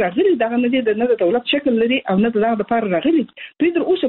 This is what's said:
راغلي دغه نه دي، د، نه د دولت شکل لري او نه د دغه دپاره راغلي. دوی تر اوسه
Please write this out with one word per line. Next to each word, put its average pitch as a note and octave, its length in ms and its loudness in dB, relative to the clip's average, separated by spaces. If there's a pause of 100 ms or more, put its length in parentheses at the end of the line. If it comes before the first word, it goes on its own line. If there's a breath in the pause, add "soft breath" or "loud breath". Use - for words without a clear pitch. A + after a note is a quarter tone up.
راغلي D4 400 2
دغه A#3 180 -2
نه A#3+ 120 0
دي، C4 140 2
د، G#3+ 140 0
نه B3 100 0
د A3+ 120 2
دولت A#3 300 0
شکل C#4 280 0
لري A#3+ 160 2 (120)
او F#3+ 120 0
نه A#3 140 2
د - 100 2
دغه A3+ 160 -2
دپاره G3+ 320 -2
راغلي. C4+ 300 0 (360 loud breath)
دوی E4+ 180 2
تر D#4+ 60 0
اوسه F4+ 260 0